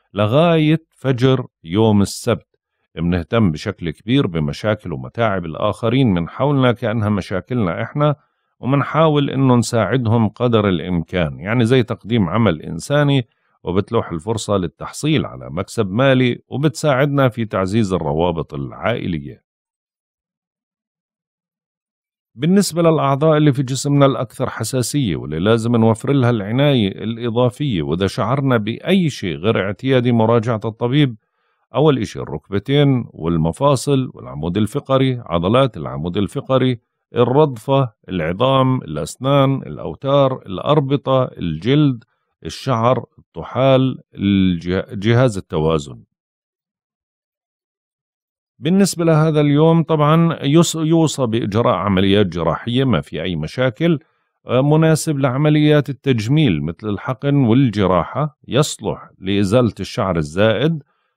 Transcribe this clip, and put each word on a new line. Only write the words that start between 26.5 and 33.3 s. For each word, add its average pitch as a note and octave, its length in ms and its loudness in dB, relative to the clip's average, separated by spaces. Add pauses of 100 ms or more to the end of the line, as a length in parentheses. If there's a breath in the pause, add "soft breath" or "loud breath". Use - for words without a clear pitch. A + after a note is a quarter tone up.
الإضافية، A#2 920 -2
وإذا E2+ 240 -2
شعرنا B2+ 500 0
بأي C#3+ 540 0
شيء E2 260 -6
غير G#2 280 0
اعتيادي، B2 480 0
مراجعة A2+ 520 2
الطبيب. A#2+ 520 0 (580)
أول C#3 240 2
إشي F#2+ 200 -6
الركبتين A#2+ 920 -2
والمفاصل B2 1040 0